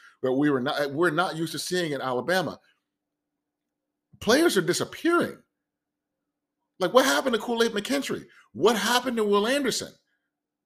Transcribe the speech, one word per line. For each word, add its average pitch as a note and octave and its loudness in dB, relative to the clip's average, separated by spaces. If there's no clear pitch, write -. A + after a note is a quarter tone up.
that B2+ 0
we D3 2
were C3+ 2
not, C#3 -2
we're D#3+ 0
not D#3+ -2
used D#3+ -4
to D3+ -8
seeing F3 -4
in C3 -6
Alabama. C3 -2
Players C#4+ 4
are F#3 2
disappearing. A3+ 0
Like, F3+ 0
what C4 6
happened C4+ 0
to G#3+ 0
Kool-Aid A#3 0
McKinstry? G#3 -4
What F#3 2
happened A#3+ 0
to A3 0
Will G3+ 2
Anderson? C4 -2